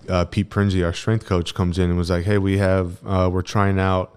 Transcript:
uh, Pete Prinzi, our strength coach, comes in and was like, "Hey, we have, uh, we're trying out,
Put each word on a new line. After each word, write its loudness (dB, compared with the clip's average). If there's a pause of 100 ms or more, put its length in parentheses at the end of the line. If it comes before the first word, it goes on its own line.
uh, 0
Pete -2
Prinzi, 2
our -2
strength -2
coach, -2
comes 0
in 2
and 0
was -2
like, 0
"Hey, 2
we 0
have, 0
uh, 2
we're -2
trying 0
out, -2